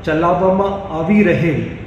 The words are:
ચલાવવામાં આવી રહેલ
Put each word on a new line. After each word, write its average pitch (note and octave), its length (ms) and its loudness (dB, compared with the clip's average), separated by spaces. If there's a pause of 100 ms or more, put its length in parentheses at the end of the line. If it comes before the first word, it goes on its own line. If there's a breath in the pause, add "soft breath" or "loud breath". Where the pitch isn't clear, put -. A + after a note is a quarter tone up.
ચલાવવામાં F3+ 920 0
આવી G3+ 240 4
રહેલ D3 400 0 (240)